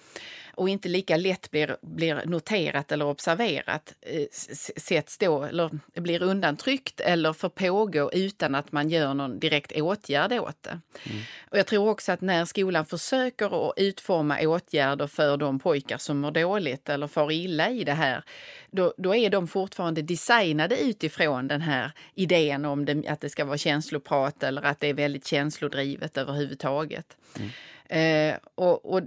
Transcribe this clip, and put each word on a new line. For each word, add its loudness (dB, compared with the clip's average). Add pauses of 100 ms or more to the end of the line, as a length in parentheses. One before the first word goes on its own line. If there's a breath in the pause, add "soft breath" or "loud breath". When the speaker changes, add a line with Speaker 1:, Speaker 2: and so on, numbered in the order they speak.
(540 loud breath)
Speaker 1:
och 0
inte 0
lika 2
lätt -2
blir, 0
blir -2
noterat 0
eller 0
observerat, -2
eh, -6 (100)
s-, -8
s-, -6
sätts 0
då, 2
eller -2 (240)
blir -2
undantryckt 0
eller 2
får -4
pågå 0
utan 0
att -4
man 0
gör 2
någon -4
direkt 0
åtgärd 0
åt -4
det. -10 (300 loud breath)
Speaker 2:
Mm. -6 (280 loud breath)
Speaker 1:
Och 2
jag 4
tror 4
också 0
att -2
när 2
skolan 0
försöker 0
att -6
utforma 2
åtgärder 2
för 2
de 0
pojkar 0
som -2
mår -2
dåligt 0
eller -2
far 0
illa 0
i -4
det 0
här, 0 (460 loud breath)
då, 2
då 0
är 4
de 2
fortfarande -2
designade 2
utifrån 0
den 0
här -2 (220 loud breath)
idén 2
om 0
det, 0
att -4
det -6
ska -4
vara -2
känsloprat 0
eller -2
att 0
det 0
är 0
väldigt -2
känslodrivet -2
överhuvudtaget. -4 (220 loud breath)
Speaker 2:
Mm. -8 (840 loud breath)
Speaker 1:
Eh, -6 (160)
och, 2
och 4